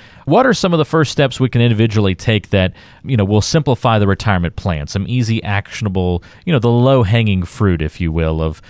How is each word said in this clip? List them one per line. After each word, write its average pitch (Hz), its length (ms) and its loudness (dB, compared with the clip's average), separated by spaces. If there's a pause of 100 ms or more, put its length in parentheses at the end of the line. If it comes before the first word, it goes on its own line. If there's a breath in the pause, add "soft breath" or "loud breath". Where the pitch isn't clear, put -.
(260 loud breath)
What 208 200 2
are 247 80 2
some 180 200 -2
of 165 40 2
the 151 80 2
first 160 260 0
steps 135 280 -2
we 131 100 0
can 120 120 0
individually 110 540 2
take 107 340 -2
that, 92 240 0 (300 loud breath)
you 131 140 -2
know, 101 80 2
will 104 160 2
simplify 127 580 0
the 101 80 0
retirement 92 480 -2
plan? 78 320 -6
Some 98 200 -6
easy, 113 360 -2
actionable, 95 800 -4 (220 loud breath)
you 180 80 0
know, 139 60 2
the 117 100 2
low-hanging 117 760 2
fruit, 90 380 0
if 76 200 -6
you 82 100 -2
will, 80 300 -2
of 78 280 -4